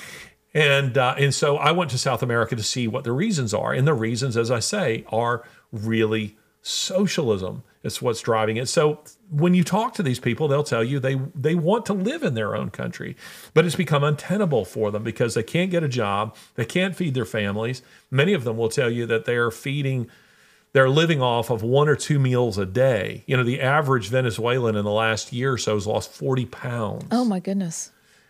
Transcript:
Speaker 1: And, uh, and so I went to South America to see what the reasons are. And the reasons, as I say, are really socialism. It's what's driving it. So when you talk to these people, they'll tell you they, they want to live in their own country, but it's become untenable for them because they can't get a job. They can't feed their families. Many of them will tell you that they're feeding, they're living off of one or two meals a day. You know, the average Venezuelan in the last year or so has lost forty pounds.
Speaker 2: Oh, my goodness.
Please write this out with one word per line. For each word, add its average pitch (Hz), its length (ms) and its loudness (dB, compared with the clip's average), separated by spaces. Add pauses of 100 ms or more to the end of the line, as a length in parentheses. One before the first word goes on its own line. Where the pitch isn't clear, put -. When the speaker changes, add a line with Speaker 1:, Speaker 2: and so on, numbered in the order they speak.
(520)
Speaker 1:
And, 139 460 2
uh, 127 180 4
and 139 180 2
so 147 220 2
I 147 160 2
went 170 200 0
to 127 60 -2
South 127 240 -2
America 117 340 0
to 110 60 -4
see 120 260 -2
what 117 160 -6
the 117 80 -2
reasons 143 420 0
are. - 180 0
And 135 140 2
the 156 80 4
reasons, 113 420 -2
as 113 140 2
I 120 100 2
say, 147 500 -2
are 117 340 0 (280)
really 110 640 0 (440)
socialism. 123 840 0 (200)
It's - 200 -6
what's 120 180 -2
driving 110 380 2
it. 127 100 -4
So 151 320 2 (300)
when 170 240 4
you 180 100 6
talk 220 300 0
to 208 80 -4
these 127 160 0
people, 127 300 0
they'll 139 160 2
tell 113 200 0
you 139 140 -2
they, 135 200 0 (160)
they 156 200 0
want 185 320 0
to 202 80 0
live 240 280 -4
in 160 120 0
their 107 200 -2
own - 160 -4
country, - 460 -10 (380)
but 160 100 6
it's 160 120 -4
become 143 280 2
untenable 151 600 0
for 107 240 -2
them 107 120 -4
because 117 320 -2
they 110 80 0
can't 180 280 -2
get 170 120 0
a 147 60 0
job. 107 480 -2 (200)
They 151 100 -2
can't 185 280 -2
feed 156 200 -2
their 123 100 -2
families. 110 560 -2 (300)
Many 156 240 4
of 131 100 -2
them 113 140 -2
will 113 100 2
tell 120 220 0
you 117 160 -2
that 113 180 0
they're 120 260 0
feeding, 135 600 -4 (600)
they're 131 180 6
living 156 320 4
off 117 260 2
of 110 140 0
one 135 260 4
or 143 80 4
two 147 220 0
meals 123 400 2
a 98 80 0
day. 107 600 0
You 135 100 0
know, 123 80 4
the 120 180 0
average 135 460 2
Venezuelan 120 680 0
in 101 80 0
the 104 60 0
last 110 420 0
year 127 220 -2
or 107 40 -2
so 107 160 0
has 101 120 -2
lost 110 260 -2
forty 131 320 -2
pounds. 117 680 -8
Speaker 2:
Oh, 247 140 0
my 196 160 -2
goodness. 190 520 -6 (380)